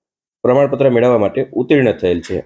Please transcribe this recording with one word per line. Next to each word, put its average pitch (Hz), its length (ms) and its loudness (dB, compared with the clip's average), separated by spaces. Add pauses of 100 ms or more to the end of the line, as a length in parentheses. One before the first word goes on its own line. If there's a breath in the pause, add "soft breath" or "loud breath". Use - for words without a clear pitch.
(440)
પ્રમાણપત્ર 135 460 2
મેળવવા 120 280 2
માટે 104 340 -2
ઉત્તીર્ણ 131 400 0
થયેલ 87 280 -2
છે. 85 260 -8